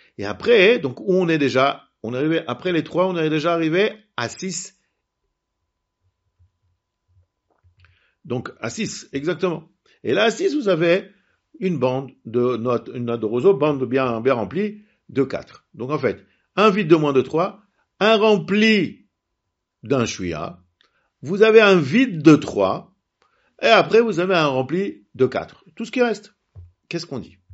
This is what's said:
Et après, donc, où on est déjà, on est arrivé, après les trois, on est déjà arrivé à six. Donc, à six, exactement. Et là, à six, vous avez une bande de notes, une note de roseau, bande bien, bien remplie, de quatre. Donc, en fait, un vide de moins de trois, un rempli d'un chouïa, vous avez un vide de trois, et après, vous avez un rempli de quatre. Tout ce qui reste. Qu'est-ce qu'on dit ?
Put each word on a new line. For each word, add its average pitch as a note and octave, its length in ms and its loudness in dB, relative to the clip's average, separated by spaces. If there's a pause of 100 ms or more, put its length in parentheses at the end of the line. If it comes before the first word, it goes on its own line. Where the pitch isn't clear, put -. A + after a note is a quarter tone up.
(180)
Et G2+ 60 -8
après, G3+ 540 2
donc, C3+ 220 -8
où G3+ 120 -2
on F3+ 160 2
est D#3+ 80 2
déjà, C3+ 460 0 (200)
on A2+ 120 -8
est - 20 -6
arrivé, D#3 300 -2
après B2 260 -6
les D#3+ 100 -2
trois, F3 240 -2
on F3+ 120 -4
est D#3 100 -2
déjà D#3 240 -2
arrivé E3+ 400 0 (240)
à A#2+ 140 -4
six. - 480 -12 (3500)
Donc, B2 340 -6
à A2+ 120 -8
six, - 420 -10
exactement. D#3 560 -6 (360)
Et A#2+ 100 -2
là, G3+ 100 2
à A#3 60 2
six, D4 240 -2
vous A#3+ 160 -2
avez E3+ 400 0 (500)
une F3+ 180 -4
bande C3 340 -4 (120)
de B2 320 -2
notes, A#2 380 -4
une B2 100 -8
note A#2 160 -4
de A2 60 -2
roseau, B2 260 2
bande C#3 320 -2
bien, B2 380 -2
bien C3 100 2
remplie, C#3 520 -6 (260)
de C#3 120 0
quatre. - 520 -10
Donc, A#2+ 160 -10
en D3+ 80 -4
fait, A#2 260 -4 (320)
un G#3 140 4
vide F#3+ 180 0
de E3 80 6
moins D3+ 160 2
de C3+ 80 2
trois, E3 400 -4 (400)
un A3 160 4
rempli G#3 880 0 (760)
d'un A#2 240 0
chouïa, E2+ 560 -8 (580)
vous F#3 220 -2
avez A3 180 8
un G3+ 160 6
vide E3+ 460 0
de D3+ 140 10
trois, - 580 -2 (680)
et - 60 0
après, G#3+ 340 4
vous A3 180 0
avez F#3 160 0
un D#3+ 120 2
rempli C#3 580 -4 (100)
de B2+ 120 2
quatre. E2 360 -6 (120)
Tout A3+ 100 -10
ce - 60 -12
qui B3+ 100 -2
reste. A3+ 340 -4 (540)
Qu'est-ce E3+ 160 -8
qu'on C3+ 140 -10
dit ? F2 180 -16 (180)